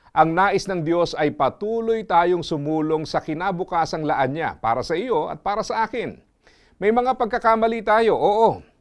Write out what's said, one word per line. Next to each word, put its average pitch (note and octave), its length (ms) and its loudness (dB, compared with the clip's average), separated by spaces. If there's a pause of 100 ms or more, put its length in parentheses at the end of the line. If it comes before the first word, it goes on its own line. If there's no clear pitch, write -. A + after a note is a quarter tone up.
(180)
ang D#3+ 160 4
nais F#3+ 320 2
ng F3+ 160 -4
Diyos E3+ 320 0
ay D3+ 160 0
patuloy A3+ 720 -2
tayong F3 400 2
sumulong D#3 640 -2
sa D#3 160 -4
kinabukasang E3+ 800 -4
laan C#3 320 0
niya C#3+ 240 -6
para A#2 240 -2
sa D#3+ 160 -4
iyo F#3 320 -2
at D#3 160 -12
para G#3 160 -2
sa A3 240 -4
akin. G3 320 -8 (640)
May G3+ 80 2
mga B3 240 2
pagkakamali A#3 720 0
tayo, A3 320 4
oo. G3+ 400 4 (240)